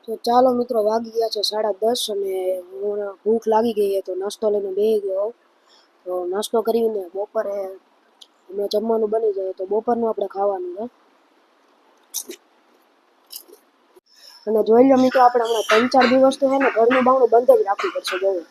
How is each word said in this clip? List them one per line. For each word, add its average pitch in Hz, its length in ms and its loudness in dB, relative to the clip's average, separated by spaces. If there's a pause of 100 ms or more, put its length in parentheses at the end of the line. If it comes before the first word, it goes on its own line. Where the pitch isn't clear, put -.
તો 226 40 -10 (140)
ચાલો 247 240 4 (100)
મિત્રો, 240 200 -2 (100)
વાગી 226 260 -4
ગયા 226 200 -2
છે 208 140 -4
સાડા 214 320 -2
દસ 240 200 0 (120)
અને 196 220 -4 (440)
હું 208 200 -6 (240)
ભૂખ 220 280 0
લાગી 220 260 2
ગઈ 202 160 0
છે, 196 140 0
તો 190 40 -8 (100)
નાસ્તો 208 320 -6
લઈને 202 240 -4
બેસી 214 260 0
ગયો. 196 240 -4 (800)
તો 180 60 -8 (200)
નાસ્તો 214 260 -4 (100)
કરીને 220 360 -2 (100)
બપોરે 202 440 -6 (880)
હમણાં 196 280 -6
જમવાનું 220 380 -2
બની 220 260 0
જાય, 190 220 -6
તો 190 120 -8
બપોરનું 226 380 -2
આપણે 202 240 -4
ખાવાનું 190 420 -4
છે. 214 100 -10 (3500)
અને 214 200 0
જોઈ 240 220 6
લો 262 140 6
મિત્રો, 254 180 2
આપણે 247 240 4
હમણાં 226 240 -4
ત્રણ 233 240 2
ચાર 254 160 6
દિવસ 262 300 4
તો 277 120 0
છે 269 120 0
ને 240 120 2
ઘરનું 247 320 4
બારણું 254 260 4
બંધ 247 260 6
જ - 80 2
રાખવું 196 280 -2
પડશે, 185 280 -6
જોયું. 185 280 -2